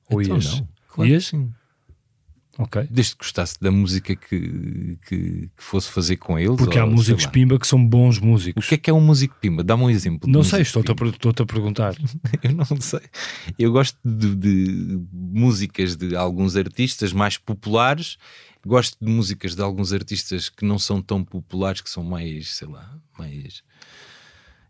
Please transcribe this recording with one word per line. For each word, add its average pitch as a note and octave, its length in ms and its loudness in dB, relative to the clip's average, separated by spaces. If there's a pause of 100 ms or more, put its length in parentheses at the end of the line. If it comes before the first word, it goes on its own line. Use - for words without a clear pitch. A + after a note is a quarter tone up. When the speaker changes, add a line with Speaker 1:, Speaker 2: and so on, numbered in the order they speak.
Speaker 1:
ou G#2 120 0
Speaker 2:
Então F#2+ 160 0
Speaker 1:
ias? - 80 0 (160)
Speaker 2:
não, G#2+ 80 -8 (180)
claro A2 240 0
Speaker 1:
Ias? E3+ 140 4
Speaker 2:
que - 60 -10
sim. C3 220 -4 (1080)
Speaker 1:
Ok. G#2+ 300 -4
Speaker 2:
Desde A#2 220 2
que - 100 -20
gostasse - 380 -6
da F#2+ 100 2
música F#2+ 460 0
que, F2 800 -6 (100)
que, F2 480 -6
que - 80 -20
fosse - 260 -4
fazer F2+ 280 -2
com E2 200 -4
eles, G#2 200 0
Speaker 1:
Porque B2 200 2
há A2+ 60 6
Speaker 2:
ou A2 80 2
Speaker 1:
músicos A2 300 4
Speaker 2:
sei - 60 -2
lá. - 40 -14
Speaker 1:
pimba B2+ 260 6
que - 80 -4
são B2+ 220 6
bons A#2+ 320 6
músicos. G#2 460 2
Speaker 2:
O - 20 -8
que D#3+ 80 2
é - 20 4
que - 120 -2
é D#3 40 6
um D#3+ 60 6
músico D3 400 4
pimba? E2+ 240 0
Dá-me A2+ 200 2
um B2 60 4
exemplo F2+ 380 0
de C3 60 4
Speaker 1:
Não D3 80 6
Speaker 2:
músico F#3+ 160 4
Speaker 1:
sei, F3+ 60 4
estou-te A#2 280 0
a - 20 0
Speaker 2:
pimba. A#2 180 -2
Speaker 1:
per-, - 40 -10
estou-te A#2 260 0
a A2+ 40 0
perguntar. G#2 500 -2 (240)
Speaker 2:
<laughs> - 240 -4
Eu B2+ 80 2
não D#3 140 0 (160)
sei. - 180 -4 (580)
Eu A#2 140 2
gosto C3 320 2
de, G#2+ 320 0
de F#2+ 640 0 (140)
músicas F#2+ 840 -2
de F2 220 -6
alguns F2+ 400 0
artistas G2+ 560 -2
mais G2+ 240 0
populares, A#2 800 -2 (480)
gosto A#2 340 0
de A2 100 -4
músicas G2 460 -2
de F#2+ 60 -6
alguns G2 320 -4
artistas F#2+ 560 -6
que - 160 -6
não G#2 120 0
são G2+ 240 -2
tão F#2+ 220 -4
populares, F#2+ 560 -6
que - 100 -14
são F2 140 -10
mais, E2 520 -8
sei D2+ 120 -14
lá, D#2 260 -20 (240)
mais - 460 -16 (1080)